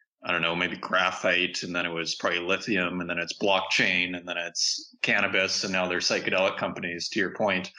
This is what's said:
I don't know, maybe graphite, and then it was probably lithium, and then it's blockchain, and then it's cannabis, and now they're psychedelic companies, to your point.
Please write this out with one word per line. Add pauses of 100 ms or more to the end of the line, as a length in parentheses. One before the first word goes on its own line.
(260)
I
don't
know,
maybe
graphite,
and
then
it
was
probably
lithium,
and
then
it's
blockchain,
and
then
it's
cannabis,
and
now
they're
psychedelic
companies,
to
your
point.